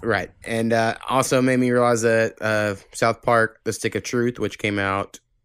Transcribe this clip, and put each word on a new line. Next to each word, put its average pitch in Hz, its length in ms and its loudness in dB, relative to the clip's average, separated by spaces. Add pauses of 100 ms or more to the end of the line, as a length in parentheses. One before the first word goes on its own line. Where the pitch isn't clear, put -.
Right. 101 300 -2 (120)
And, 113 300 -2
uh, 113 220 2 (120)
also 131 320 2
made 127 200 2
me 127 100 2
realize 120 320 2
that, 113 400 2
uh, 107 340 0 (180)
South 113 280 -2
Park, 113 420 0
The 110 100 -4
Stick - 200 -6
of 101 80 -4
Truth, 120 380 -2
which 104 180 -4
came 104 220 -2
out, 98 400 -4 (260)